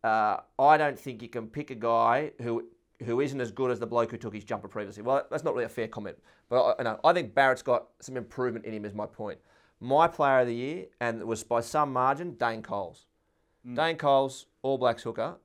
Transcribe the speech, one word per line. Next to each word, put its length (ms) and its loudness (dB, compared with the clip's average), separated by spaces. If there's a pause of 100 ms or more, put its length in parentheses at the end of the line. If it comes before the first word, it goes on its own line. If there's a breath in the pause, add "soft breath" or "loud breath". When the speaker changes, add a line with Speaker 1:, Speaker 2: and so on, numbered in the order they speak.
Speaker 1:
Uh, 360 2 (200)
I 180 8
don't 220 0
think 240 -10
you 80 -14
can 160 -8
pick 240 -10
a 40 -10
guy 580 2 (100)
who, 240 -4 (400)
who 160 0
isn't 180 -2
as 100 -4
good 200 -2
as 100 -2
the 60 -4
bloke 240 0
who 80 -10
took 160 -10
his 100 -12
jumper 240 -8
previously. 340 -10
Well, 280 0
that's 140 -4
not 100 -2
really 100 -2
a 60 -8
fair 180 -6
comment, 300 -12 (320 soft breath)
but 120 4
I, 160 4
you 60 -2
know, 180 -4
I 120 6
think 200 -4
Barrett's 280 4
got 240 0 (140)
some 180 -10
improvement 480 -4
in 80 -8
him, 100 -8
is 80 -8
my 140 -6
point. 320 -10 (420 soft breath)
My 260 4
Player 340 4
of 60 4
the 80 -4
Year, 300 -6 (160)
and 220 -4
it 40 -8
was 160 -4
by 200 0
some 280 0
margin, 440 0
Dane 260 -2
Coles. 460 -8 (600)
Speaker 2:
Mm. 100 -8
Speaker 1:
Dane 200 0
Coles, 480 2 (160)
All 160 0
Blacks 280 0
hooker. 400 -4